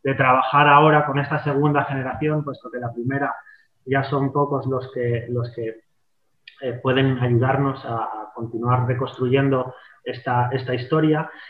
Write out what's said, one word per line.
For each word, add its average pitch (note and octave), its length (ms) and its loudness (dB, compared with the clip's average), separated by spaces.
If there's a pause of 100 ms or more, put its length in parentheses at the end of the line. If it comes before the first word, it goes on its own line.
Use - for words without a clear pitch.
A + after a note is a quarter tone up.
de C3+ 120 -2
trabajar C3 540 4
ahora D3+ 360 8
con C#3 140 -2
esta C#3+ 240 -2
segunda C#3+ 420 2
generación, C#3+ 600 -2
puesto C3 260 -10
que B2+ 80 -8
la B2 140 -6
primera C3+ 420 -2 (500)
ya C3+ 200 0
son C#3 280 -2
pocos C#3 340 0
los C3 280 -4
que, A#2+ 340 -2
los A#2+ 260 -4
que, A2+ 260 -8 (840)
eh, B2+ 100 -4 (100)
pueden C3 360 2
ayudarnos B2 680 0
a, A#2 200 -6
a - 300 -12
continuar A#2 520 -2
reconstruyendo B2+ 880 0 (300)
esta, B2 480 -2
esta B2+ 220 -4
historia. D#3 560 0 (200)